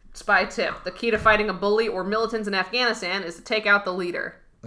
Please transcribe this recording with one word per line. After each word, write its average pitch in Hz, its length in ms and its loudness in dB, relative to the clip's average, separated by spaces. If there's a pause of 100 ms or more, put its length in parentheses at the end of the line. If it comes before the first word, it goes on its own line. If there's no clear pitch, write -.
(140)
spy 202 320 2
tip. 185 380 -4
The 185 80 -6
key 233 200 -2
to 214 60 2
fighting 214 320 4
a 190 40 0
bully 208 340 2
or 185 160 -4
militants 220 440 -2
in 202 60 -4
Afghanistan 196 720 -2
is 170 120 -8
to - 60 -20
take 214 240 -2
out 202 200 4
the 185 80 -2
leader. 180 420 -4 (320)